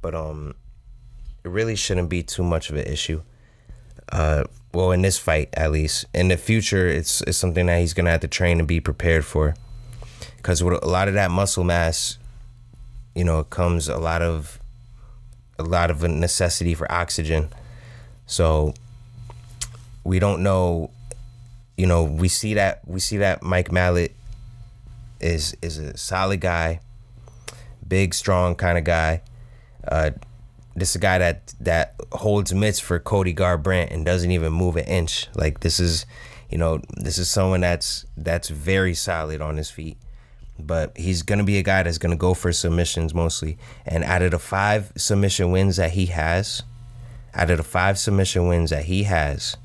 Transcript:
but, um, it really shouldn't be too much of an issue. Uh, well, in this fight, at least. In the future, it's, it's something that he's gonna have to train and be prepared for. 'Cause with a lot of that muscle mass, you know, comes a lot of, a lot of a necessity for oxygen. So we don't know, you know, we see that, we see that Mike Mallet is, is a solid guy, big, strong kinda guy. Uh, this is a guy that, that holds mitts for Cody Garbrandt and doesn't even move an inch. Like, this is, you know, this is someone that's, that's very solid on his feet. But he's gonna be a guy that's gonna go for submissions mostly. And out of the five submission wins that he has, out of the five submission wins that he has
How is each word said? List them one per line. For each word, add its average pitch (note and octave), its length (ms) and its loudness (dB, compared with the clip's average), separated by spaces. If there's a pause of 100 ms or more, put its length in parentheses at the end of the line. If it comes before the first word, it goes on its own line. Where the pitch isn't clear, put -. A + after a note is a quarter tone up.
but, E2 120 -4
um, D2+ 400 -6 (880)
it F2 60 -8
really A2 260 0
shouldn't F2+ 320 0
be E2+ 140 -2
too - 200 -4
much E2+ 280 0
of D2 60 -4
an D2 100 -2
issue. D#2 340 -4 (880)
Uh, D2+ 340 2 (280)
well, F#2 200 4
in F2+ 100 4
this F#2+ 160 2
fight, D#2 340 2
at D#2+ 180 2
least. D#2 440 0
In F#2 140 4
the F2+ 100 4
future, G2+ 500 2
it's, E2 340 0
it's - 140 0
something F2 300 2
that F2 140 4
he's E2 120 2
gonna E2+ 180 2
have E2 100 4
to D#2 80 -4
train F2 300 2
and D#2+ 80 2
be E2 140 2
prepared D#2+ 440 2
for. D2+ 300 2 (880)
'Cause F2+ 200 0
with F2 200 2
a - 40 -2
lot F2+ 200 2
of G2 80 2
that G2 160 4
muscle F#2 340 2
mass, E2+ 540 2 (960)
you F2 100 0
know, D#2+ 200 2
comes E2+ 440 0
a C2+ 100 -2
lot E2 240 0
of, E2 360 -2 (1000)
a D#2+ 40 -4
lot E2+ 280 2
of D2+ 120 0
a E2+ 60 2
necessity E2+ 680 2
for D#2+ 160 -4
oxygen. D#2+ 600 0 (760)
So D#2 480 2 (1300)
we F#2 160 2
don't F#2 240 2
know, F2+ 480 2 (840)
you F#2 100 4
know, E2+ 180 6
we D#2 240 2
see G#2+ 260 0
that, G2 320 2
we F#2 140 -6
see G#2 180 -2
that G2 240 2
Mike F2+ 280 2
Mallet F2+ 420 2 (1080)
is, E2+ 400 -2
is D#2+ 180 -8
a D2+ 180 -8
solid F#2+ 440 -2
guy, E2 400 0 (1040)
big, F#2+ 280 2
strong F2+ 420 2
kinda F2 240 2
guy. D#2+ 400 2 (680)
Uh, D#2 240 2 (680)
this F2+ 140 0
is - 60 -2
a - 20 -4
guy F#2 200 2
that, F2 420 0
that E2 340 0 (160)
holds G#2 420 0
mitts G2+ 280 0
for F2 180 -2
Cody F#2 340 0
Garbrandt F2 600 2
and E2 120 -4
doesn't F2+ 280 2
even D#2+ 200 2
move F2 220 2
an E2 120 0
inch. - 500 -2
Like, D2+ 240 0
this - 180 0
is, E2+ 260 2 (460)
you - 80 -4
know, E2 220 0 (160)
this D2+ 200 -4
is F2 140 -2
someone F#2+ 300 2
that's, F2 440 -2 (120)
that's E2 320 -2
very F2+ 440 0
solid D#2+ 480 -4
on D2+ 160 -4
his D2+ 140 -6
feet. D#2 260 -12 (600)
But D#2+ 380 -4
he's E2+ 260 -2
gonna G#2 220 0
be G2+ 140 2
a F#2+ 40 2
guy F#2+ 220 4
that's E2+ 140 -2
gonna E2+ 180 0
go F2+ 180 2
for F2 180 0
submissions E2 640 0
mostly. E2 420 -2 (300)
And E2 160 0
out F2+ 200 2
of F2+ 100 4
the F2 80 0
five G2+ 560 0
submission G2 560 2
wins F#2+ 240 2
that E2 160 2
he F#2 140 0
has, E2+ 580 -2 (680)
out F2 160 2
of E2+ 80 4
the D#2+ 40 -2
five F#2+ 340 0
submission F#2+ 520 2
wins E2+ 220 2
that D2+ 160 -2
he F#2+ 180 0
has D#2 600 0